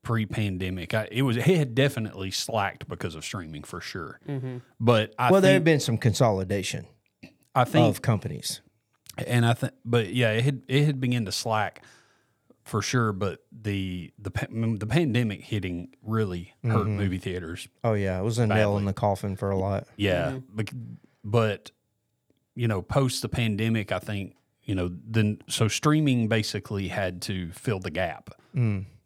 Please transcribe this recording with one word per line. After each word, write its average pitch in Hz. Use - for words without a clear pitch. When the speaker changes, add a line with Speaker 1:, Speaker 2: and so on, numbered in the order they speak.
Speaker 1:
pre-pandemic. 95
I, 110
it 120
was, 120
it 117
had 147
definitely 110
slacked -
because 87
of 78
streaming 78
for 87
sure. -
Speaker 2:
Mm-hmm. 131
Speaker 1:
But 113
I 123
Speaker 3:
Well, 190
there 190
Speaker 1:
think 190
Speaker 3:
had 175
been 156
some 117
consolidation 98
Speaker 1:
I 127
think 135
Speaker 3:
of -
companies. -
Speaker 1:
And 120
I 117
think, -
but 113
yeah, 117
it 113
had, 135
it 143
had 135
begun 123
to 107
slack 107
for -
sure. 117
But 95
the, 95
the 101
pa-, -
m-, 113
the 104
pandemic 117
hitting 90
really 104
hurt 113
Speaker 3:
Mm-hmm. 104
Speaker 1:
movie 92
theaters. 87
Speaker 3:
Oh 113
yeah, 95
it 95
was 113
a 120
nail 107
in 101
Speaker 1:
Badly. 98
Speaker 3:
the -
coffin 98
for 98
a 98
lot. 95
Speaker 1:
Yeah, 90
Speaker 2:
Mm-hmm. 127
Speaker 1:
bec-, 107
but 107
you 120
know, 98
post 131
the 123
pandemic, 110
I 92
think, 101
you 107
know, 90
then, 110
so -
streaming 139
basically 104
had 92
to 92
fill 98
the 85
gap. 87
Speaker 3:
Mm. 104